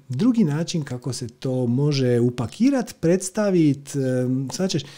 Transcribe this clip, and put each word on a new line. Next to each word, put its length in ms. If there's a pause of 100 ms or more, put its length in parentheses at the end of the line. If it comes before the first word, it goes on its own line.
drugi 360
način 400
kako 280
se 160
to 380
može 540
upakirat, 800
predstavit, 960
em, 560
shvaćaš, 300 (160)